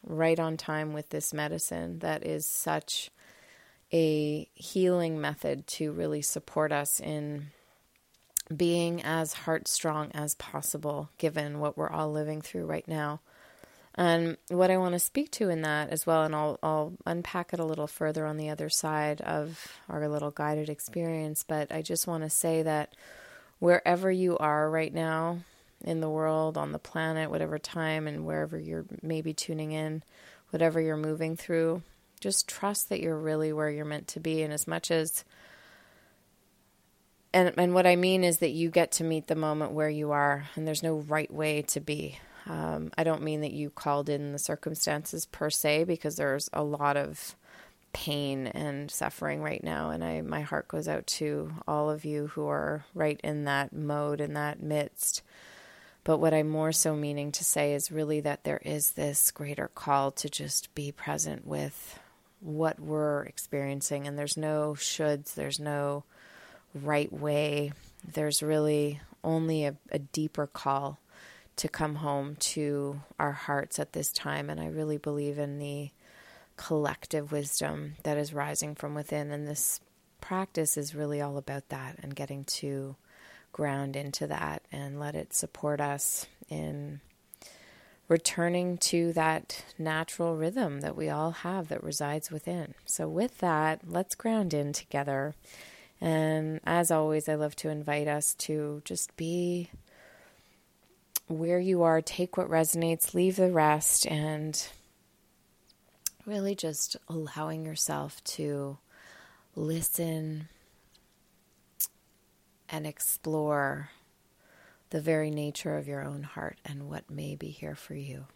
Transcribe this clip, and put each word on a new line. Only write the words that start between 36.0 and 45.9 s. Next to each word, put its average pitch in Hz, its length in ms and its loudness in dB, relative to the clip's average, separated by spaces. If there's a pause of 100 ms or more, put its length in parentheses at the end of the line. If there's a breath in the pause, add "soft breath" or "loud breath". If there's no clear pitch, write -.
and, 180 240 8
and 180 180 6
what 180 120 8
I 180 100 10
mean 185 280 6
is 170 140 6
that 160 120 4
you 165 200 2
get 170 220 6
to 165 120 2
meet 160 220 0
the 160 80 2
moment 151 380 0
where 151 180 2
you 151 220 -2
are, 143 340 4 (100)
and 156 100 -2
there's 151 160 -2
no 160 140 2
right 151 360 0
way 151 300 2
to - 180 -2
be. 147 380 -4 (280 loud breath)
Um, 156 500 -4
I 165 80 2
don't 160 180 2
mean 151 180 -2
that 151 120 -2
you 147 180 -4
called 143 380 0
in 143 240 -2
the 143 60 -6
circumstances 156 880 -2
per - 240 -2
se, 151 340 4
because 160 320 -2